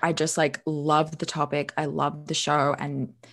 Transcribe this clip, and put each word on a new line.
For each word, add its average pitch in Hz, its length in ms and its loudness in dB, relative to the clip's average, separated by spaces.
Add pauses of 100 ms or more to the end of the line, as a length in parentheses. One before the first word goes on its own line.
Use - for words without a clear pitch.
I 170 100 2
just, 156 240 0
like, 147 300 2
loved 151 500 2
the - 80 -4
topic. 147 500 -4
I 151 100 -2
loved 147 420 -4
the 160 80 -2
show 147 420 2
and 139 340 -4 (220)